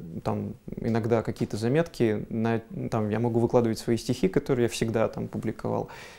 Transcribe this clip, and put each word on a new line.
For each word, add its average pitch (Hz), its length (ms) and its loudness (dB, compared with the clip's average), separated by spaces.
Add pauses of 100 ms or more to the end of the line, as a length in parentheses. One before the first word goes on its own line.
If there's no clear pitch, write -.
(240)
там 104 300 -2 (260)
иногда 113 440 2
какие-то 110 340 -2
заметки, 117 720 2
на, 113 320 0 (300)
там 107 180 0
я 107 100 0
могу 117 200 2
выкладывать 117 400 4
свои 117 180 0
стихи, 123 300 0
которые 139 360 2
я 113 60 4
всегда 113 380 0
там 113 200 -4
публиковал, 110 600 -4 (320)